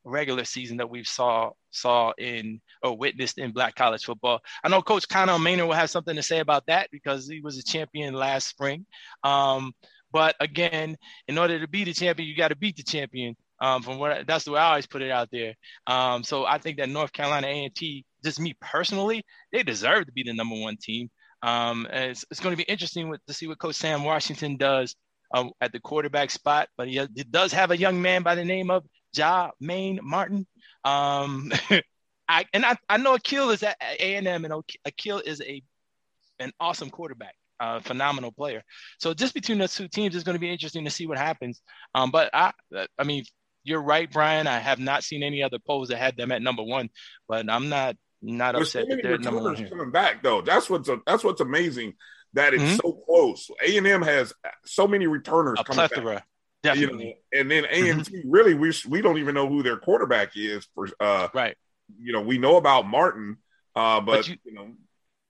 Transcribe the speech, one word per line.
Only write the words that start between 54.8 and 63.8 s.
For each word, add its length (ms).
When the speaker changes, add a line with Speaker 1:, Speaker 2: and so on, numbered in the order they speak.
Speaker 2:
many 220
returners 540
Speaker 1:
A 20
Speaker 2:
coming 240
Speaker 1:
plethora, 280
Speaker 2:
back. 140
You 120
know, 0
Speaker 1:
definitely. 300
Speaker 2:
and 180
then 140
Speaker 1:
Mm-hmm. 220
Speaker 2:
A 40
and 160
T, 200
really, 280
we, 200
we 120
don't 160
even 160
know 140
who 160
their 140
quarterback 580
is. 400
For, 140
uh, 340
Speaker 1:
Right. 220
Speaker 2:
you 140
know, 100
we 180
know 180
about 280
Martin, 520
uh, 240